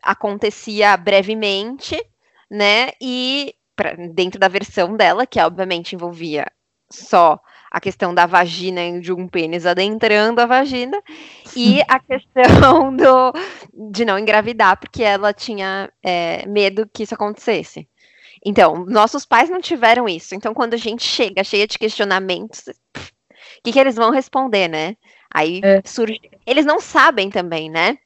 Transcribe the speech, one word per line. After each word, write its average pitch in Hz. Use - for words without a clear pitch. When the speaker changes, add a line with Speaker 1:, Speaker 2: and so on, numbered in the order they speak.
Speaker 1:
acontecia 208
brevemente, 208
né? 208
E 262
pra... 180
dentro 185
da 190
versão 196
dela, 202
que -
obviamente 175
envolvia 165
só 170
a -
questão 180
da 175
vagina 175
e 175
de 170
um 185
pênis 165
adentrando 214
a 240
vagina, 254
e 240
Speaker 2:
<laughs> -
Speaker 1:
a 262
questão 262
do, 254
de 208
não 196
engravidar, 214
porque -
ela 208
tinha, 196
é, 170
medo 202
que 220
isso 208
acontecesse." 208
Então, 180
nossos 220
pais 262
não 370
tiveram 240
isso. 175
Então, 214
quando 233
a -
gente 226
chega 196
cheia 208
de -
questionamentos, 190
pff, -
o -
que 233
que 269
eles 269
vão 226
responder, 262
né? 160
Aí 165
Speaker 2:
É. 196
Speaker 1:
surge, 220
eles 269
não 302
sabem 262
também, 165
né? 175